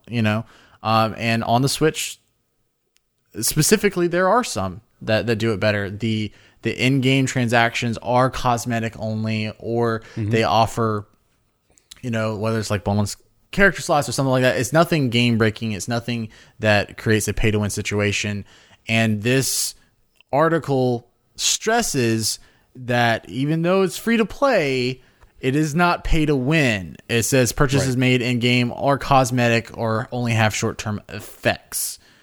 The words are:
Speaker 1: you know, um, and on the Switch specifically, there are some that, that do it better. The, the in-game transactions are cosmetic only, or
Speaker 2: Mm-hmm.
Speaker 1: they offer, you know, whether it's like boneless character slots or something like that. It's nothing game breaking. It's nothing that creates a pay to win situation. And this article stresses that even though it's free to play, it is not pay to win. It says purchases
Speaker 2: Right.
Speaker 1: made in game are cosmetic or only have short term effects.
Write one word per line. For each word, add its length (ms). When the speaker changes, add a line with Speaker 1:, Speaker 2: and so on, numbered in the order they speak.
Speaker 1:
you 140
know, 240
um, 340
and 260
on 200
the 60
Switch 500
specifically, 680
there 220
are 140
some 380
that, 260
that 100
do 160
it 60
better. 300
The, 420
the 100
in-game 440
transactions 720
are 300
cosmetic 680
only, 600
or 400
Speaker 2:
Mm-hmm. 160
Speaker 1:
they 120
offer, 640
you 100
know, 260
whether 220
it's 120
like 120
boneless 340
character 300
slots 280
or 40
something 180
like 120
that. 140
It's 160
nothing 360
game 280
breaking. 360
It's 140
nothing 420
that 380
creates 300
a 60
pay 180
to 80
win 100
situation. 760
And 340
this 540
article 760
stresses 1040
that 540
even 320
though 220
it's 140
free 200
to 80
play, 760
it 160
is 200
not 280
pay 220
to 100
win. 600
It 160
says 280
purchases 380
Speaker 2:
Right. 80
Speaker 1:
made 240
in 180
game 360
are 220
cosmetic 800
or 340
only 220
have 220
short 220
term 300
effects. 920